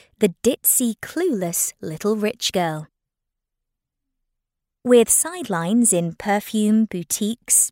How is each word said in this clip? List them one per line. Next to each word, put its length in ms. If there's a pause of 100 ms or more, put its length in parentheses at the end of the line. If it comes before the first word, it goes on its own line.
(180)
the 240
ditzy, 600
clueless 800
little 340
rich 360
girl. 360 (2000)
With 240
sidelines 840
in 220
perfume, 680
boutiques, 880